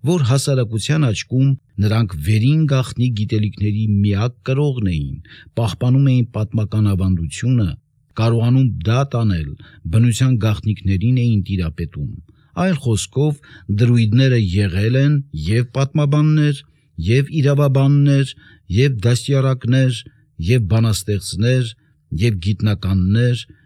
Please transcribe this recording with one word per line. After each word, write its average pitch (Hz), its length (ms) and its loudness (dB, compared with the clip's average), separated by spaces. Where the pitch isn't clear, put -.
որ 151 240 0
հասարակության 131 800 0
աչքում 131 440 0
նրանք 107 420 0
վերին 107 480 2
գաղտնի 131 460 -2
գիտելիքների 104 800 -2
միակ 101 500 0
կրողն 131 480 -2
էին, 71 320 -4
պահպանում 120 580 0
էին 123 180 2
պատմական 107 640 -2
ավանդությունը, 95 760 0
կարողանում 117 500 2
դա 107 260 0
տանել, 107 420 -2
բնության 117 560 2
գաղտնիքներին 107 840 0
էին 117 200 2
տիրապետում։ 85 680 -6
Այլ 175 240 0
խոսքով, 135 560 -2
դրույդները 120 760 2
եղել 101 560 0
են 143 160 2
և 107 280 0
պատմաբաններ, 147 920 0
և 120 340 0
իրավաբաններ, 139 1040 2
և 120 300 2
դաստիարակներ, 127 1040 0
և 107 280 2
բանաստեղծներ, 113 1080 -2
և 101 260 0
գիտնականներ, 101 1080 0